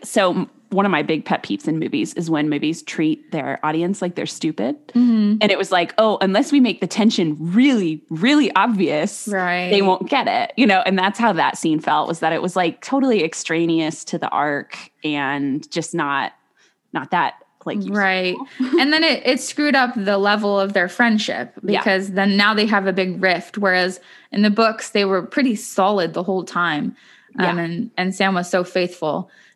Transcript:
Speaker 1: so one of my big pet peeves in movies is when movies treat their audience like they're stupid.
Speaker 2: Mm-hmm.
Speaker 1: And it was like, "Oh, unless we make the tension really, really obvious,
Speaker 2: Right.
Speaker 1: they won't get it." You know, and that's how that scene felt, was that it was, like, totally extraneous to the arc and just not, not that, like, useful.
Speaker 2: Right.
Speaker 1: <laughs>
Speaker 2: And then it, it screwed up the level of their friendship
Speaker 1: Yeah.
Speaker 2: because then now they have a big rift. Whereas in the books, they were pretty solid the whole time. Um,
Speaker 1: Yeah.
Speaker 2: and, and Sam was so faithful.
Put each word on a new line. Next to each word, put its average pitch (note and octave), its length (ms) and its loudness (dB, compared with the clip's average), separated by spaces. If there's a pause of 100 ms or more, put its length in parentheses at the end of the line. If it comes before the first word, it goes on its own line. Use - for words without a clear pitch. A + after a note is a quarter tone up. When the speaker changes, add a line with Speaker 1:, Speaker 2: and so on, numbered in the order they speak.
Speaker 1:
so F#3 420 0 (220)
one G3 160 0
of G3+ 60 0
my D#3 100 2
big D#3 240 -2
pet - 180 -2
peeves - 240 -6
in D#3+ 120 0
movies D3 340 -4
is E3 160 -6
when D3+ 180 0
movies D3 360 -2
treat - 480 -4
their C3+ 320 -4
audience E3 400 -2
like F3 120 -4
they're - 120 -6
stupid. G3+ 480 -4 (140)
Speaker 2:
Mm-hmm. A3 520 4
Speaker 1:
And G#3 100 2
it F#3 60 0
was F#3 140 -4
like, F3 260 2
"Oh, A3 240 4
unless F#3+ 300 2
we C#4+ 80 6
make A#3 200 2
the G3 80 -2
tension F#3 520 2
really, F3+ 720 2
really A#3+ 440 2
obvious, F#3 720 0
Speaker 2:
Right. F3+ 440 -2
Speaker 1:
they G3+ 100 4
won't F#3+ 260 2
get B3+ 200 0
it." G#2+ 300 0
You B3 100 4
know, F#3+ 180 4
and G3 120 2
that's F#3+ 220 0
how A3+ 140 4
that D3 240 0
scene D#3 220 0
felt, D3+ 280 0
was D#3+ 120 -6
that D#3+ 140 0
it - 80 -2
was, F3+ 140 -4
like, F3 260 -2
totally B3+ 420 0
extraneous E3 840 -2
to E3+ 140 -6
the - 100 -6
arc C#3+ 480 -2 (260)
and C#3+ 680 -4
just E3 240 -6
not, C#3+ 380 -2 (600)
not D#3 180 -6
that, E3+ 220 0 (320)
like, F3 120 -6
useful. G3 180 -4
Speaker 2:
Right. F#3 400 0 (240)
Speaker 1:
<laughs> - 0 - (200)
Speaker 2:
And C#4+ 140 2
then D#4+ 100 2
it, D4+ 220 0
it B3+ 160 2
screwed D4 340 0
up B3 200 2
the G3+ 240 0
level G3+ 400 2
of G3 140 0
their F#3 140 2
friendship G#3 640 0 (120)
Speaker 1:
Yeah. F#3+ 160 0
Speaker 2:
because G3 320 0
then G3 260 2
now G#3 160 4
they G#3+ 140 2
have G3+ 180 0
a F#3+ 80 0
big F#3 300 -2
rift. F3+ 340 -2
Whereas F#3 420 0 (320)
in G3+ 120 2
the G#3+ 80 4
books, A3+ 400 0
they G3+ 120 2
were F#3+ 200 0
pretty B3+ 320 0
solid F#3+ 580 0
the E3+ 80 -4
whole F#3 220 -2
time. E3+ 520 -4 (440)
Um, F3 180 0
Speaker 1:
Yeah. E3+ 60 -2
Speaker 2:
and, E3+ 340 -6
and F#3 160 -2
Sam F#3+ 220 0
was F3+ 120 -2
so F3+ 160 0
faithful. F3 680 -4 (240)